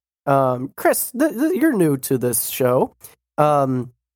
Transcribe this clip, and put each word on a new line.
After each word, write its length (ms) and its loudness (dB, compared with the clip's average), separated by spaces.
um, 500 0
Chris, 420 -2
th-, 140 0
th-, 280 -2
you're 120 2
new 240 2
to 220 -2
this 300 -2
show. 460 0
Um, 540 0